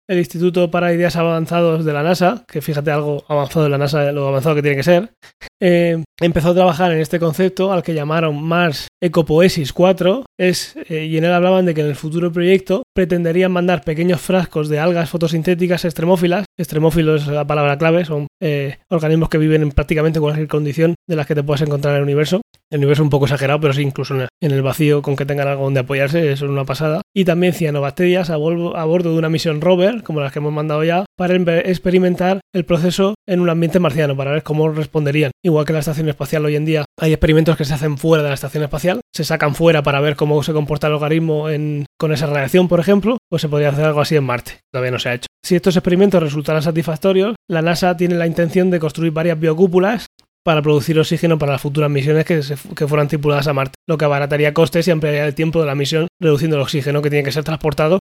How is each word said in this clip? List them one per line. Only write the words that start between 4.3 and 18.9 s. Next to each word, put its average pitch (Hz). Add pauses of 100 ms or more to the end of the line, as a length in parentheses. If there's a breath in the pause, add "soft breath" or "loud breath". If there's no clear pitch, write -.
que 147
tiene 143
que 135
ser, 175 (520 loud breath)
eh, 170 (180)
empezó 170
a 175
trabajar 180
en 156
este 160
concepto 185
al 175
que 170
llamaron 156
Mars 165 (140)
Ecopoiesis 165
cuatro, 185 (120)
es, 180 (140)
eh, 156
y 160
en 160
él 175
hablaban 185
de 175
que 156
en 147
el 143
futuro 165
proyecto 185 (120)
pretenderían 175
mandar 180
pequeños 165
frascos 165
de 147
algas 170
fotosintéticas 170
extremófilas. 175 (120)
Extremófilo 156
es 147
la 147
palabra 147
clave, 165
son, 147 (140)
eh, 143 (120)
organismos 160